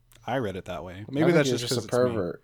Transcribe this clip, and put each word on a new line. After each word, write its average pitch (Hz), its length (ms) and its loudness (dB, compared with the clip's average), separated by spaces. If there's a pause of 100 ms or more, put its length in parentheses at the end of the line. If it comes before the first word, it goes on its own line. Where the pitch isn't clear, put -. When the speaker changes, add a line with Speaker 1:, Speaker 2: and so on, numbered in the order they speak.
(260)
Speaker 1:
I 123 120 -2
read 98 180 -2
it 90 100 -8
that 85 180 -8
way. 90 120 -12
Speaker 2:
I 104 140 -12
Speaker 1:
Maybe 143 160 2
Speaker 2:
think 170 100 6
Speaker 1:
that's 143 140 4
Speaker 2:
you're 120 80 0
Speaker 1:
just 123 160 -2
Speaker 2:
just 113 120 -2
a - 40 -12
Speaker 1:
'cause 123 140 4
it's 123 60 4
me. 117 60 -2
Speaker 2:
pervert. 90 280 -4